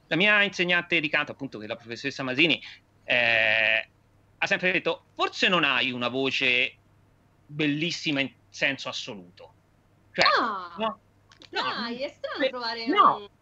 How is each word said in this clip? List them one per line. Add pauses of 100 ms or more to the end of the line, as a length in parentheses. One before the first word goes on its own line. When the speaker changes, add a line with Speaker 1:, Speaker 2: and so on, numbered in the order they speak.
Speaker 1:
La
mia
insegnante
di
canto,
appunto,
che
è
la
professoressa
Masini, (440)
eh, (500)
ha
sempre
detto: (100)
"Forse
non
hai
una
voce (760)
bellissima
in (200)
senso
assoluto." (600)
Cioè, (160)
Speaker 2:
Ah,
Speaker 1:
no, (520)
no,
Speaker 2:
dai,
è
strano
Speaker 1:
pe-,
Speaker 2:
trovare
Speaker 1:
no,
Speaker 2:
un... (200)